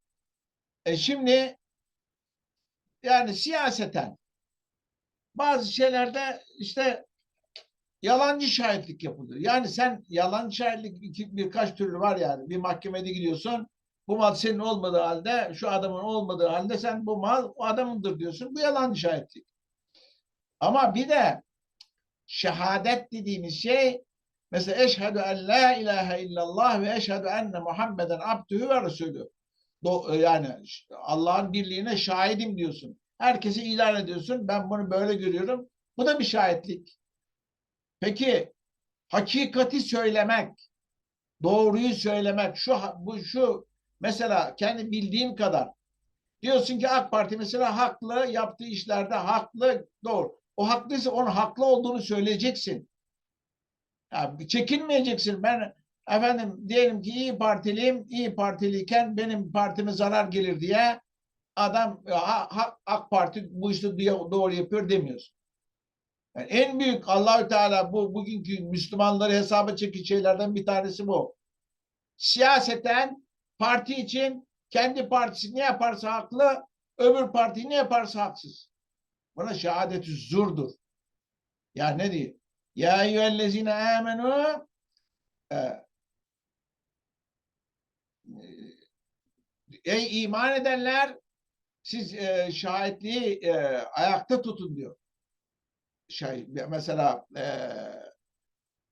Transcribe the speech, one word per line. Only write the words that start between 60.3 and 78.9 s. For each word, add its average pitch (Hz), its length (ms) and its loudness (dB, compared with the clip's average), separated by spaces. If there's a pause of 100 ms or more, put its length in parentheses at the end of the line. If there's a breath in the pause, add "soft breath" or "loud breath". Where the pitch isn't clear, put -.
diye 226 420 2 (540)
adam, 208 540 0
ha-, 185 420 0
ha-, 214 340 -2
ak 208 260 -2
Parti 190 400 0
bu 185 200 -4
işte 196 160 -2
do-, 185 440 -2
doğru 190 220 2
yapıyor 180 360 -2
demiyorsun. 147 460 -2 (1000)
Yani 123 120 -10
en 262 320 2
büyük 240 300 0
Allahü 226 380 6
Teala 196 460 4
bu 202 200 0
bugünkü 196 500 -6
Müslümanları 202 720 2
hesaba 202 420 2
çekecek 190 320 -6
şeylerden 196 480 2
bir 196 100 -4
tanesi 196 420 -2
bu. - 280 0 (800)
Siyaseten 254 1120 2 (320)
parti 240 360 2
için 262 520 -2 (220)
kendi 254 400 2
partisi 240 460 0
ne 262 40 -2
yaparsa 233 540 0
haklı, 247 500 2 (340)
öbür 247 340 6
parti 233 380 0
ne 294 60 0
yaparsa 233 460 0
haksız. - 480 -10 (640)